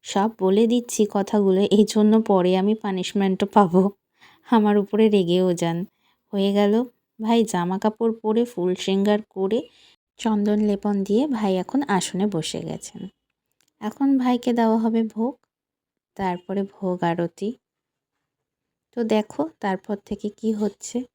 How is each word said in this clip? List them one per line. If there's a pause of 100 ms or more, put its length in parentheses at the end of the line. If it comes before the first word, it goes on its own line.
সব (100)
বলে
দিচ্ছি (100)
কথাগুলো, (100)
এই
জন্য (100)
পরে
আমি
পানিশমেন্টও
পাবো, (640)
আমার
উপরে
রেগেও
যান। (560)
হয়ে
গেল, (460)
ভাই
জামা
কাপড়
পরে
ফুল
শৃঙ্গার
করে (600)
চন্দন
লেপন
দিয়ে
ভাই
এখন (100)
আসনে
বসে
গেছেন। (800)
এখন (100)
ভাইকে
দেওয়া
হবে (120)
ভোগ, (840)
তারপরে (100)
ভোগ
আরতি। (1500)
তো
দেখো (180)
তারপর (100)
থেকে
কি
হচ্ছে। (180)